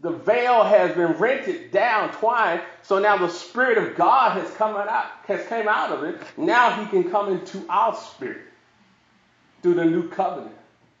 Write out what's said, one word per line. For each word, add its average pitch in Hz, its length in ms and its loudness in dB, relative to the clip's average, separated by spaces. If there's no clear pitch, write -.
the 170 80 -4
veil 240 540 2
has 185 300 4
been 170 180 0
rented 208 580 -2
down 208 420 0
twine. 214 480 0
So 196 160 0
now 202 180 4
the 175 140 0
Spirit 233 480 0
of 170 180 -4
God 214 420 4
has 165 160 -8
come 214 220 -2
out, 214 300 -4
has 190 200 -4
came 226 200 -4
out 208 260 0
of 139 120 -6
it. 170 160 -8
Now 214 460 2
he 208 80 -10
can 180 200 0
come 202 220 0
into 185 380 -8
our 208 260 0
spirit - 460 -14
through 175 120 4
the 175 120 0
new 170 220 0
covenant. 139 460 -6